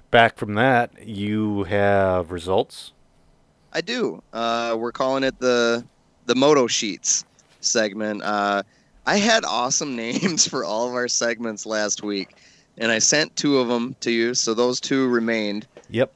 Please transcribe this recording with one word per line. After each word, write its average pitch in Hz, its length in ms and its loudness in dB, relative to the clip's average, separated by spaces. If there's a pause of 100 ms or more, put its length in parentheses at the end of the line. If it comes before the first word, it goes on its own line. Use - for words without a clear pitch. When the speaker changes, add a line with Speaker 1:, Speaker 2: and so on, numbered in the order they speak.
(100)
Speaker 1:
back 113 260 6
from 104 180 -6
that, 120 520 2
you 104 580 -2
have 95 640 2
results? 92 640 -2 (800)
Speaker 2:
I 160 80 -4
do. 180 420 -4 (100)
Uh, 117 460 -2
we're 117 140 -6
calling 135 320 -2
it 131 160 -4
the, 120 440 2 (420)
the 120 80 2
Moto 135 320 6
Sheets - 580 -2 (360)
segment. 107 640 -2
Uh, 101 400 0 (440)
I 180 120 2
had 220 260 2
awesome 123 520 -2
<laughs> - 0 -
names 139 500 -2
for 131 180 -4
all 110 240 -2
of 123 60 -6
our 123 140 -2
segments 117 580 -4
last 107 360 -4
week, 101 340 -6 (420)
and 113 140 0
I 110 60 0
sent 151 380 0
two 143 220 2
of 120 120 0
'em 120 300 -2
to 123 100 -2
you, 117 240 0
so 113 200 -2
those 123 260 0
two 135 280 0
remained. 113 580 -2 (240)
Speaker 1:
Yep. 117 260 -2